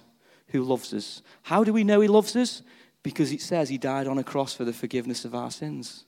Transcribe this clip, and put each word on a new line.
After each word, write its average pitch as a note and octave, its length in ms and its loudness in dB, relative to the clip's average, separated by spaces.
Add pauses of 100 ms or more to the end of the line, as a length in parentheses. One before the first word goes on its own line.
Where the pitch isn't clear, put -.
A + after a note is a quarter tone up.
(480)
who B2+ 160 -2
loves B2+ 300 -2
us. - 280 -8 (220)
How F#3 200 4
do A3 80 2
we G#3+ 120 4
know G#3 180 6
he G#3+ 60 6
loves G#3 280 6
us? B3 260 0 (420)
Because D3 280 0
it C#3+ 100 -6
says D#3+ 280 0
he C3+ 80 -4
died C3+ 300 -2
on C3+ 100 -2
a C3 60 -2
cross C3+ 300 -2
for B2 120 -4
the A#2 80 -2
forgiveness B2 500 -4
of A#2 100 -10
our B2 160 -6
sins, D3+ 580 -10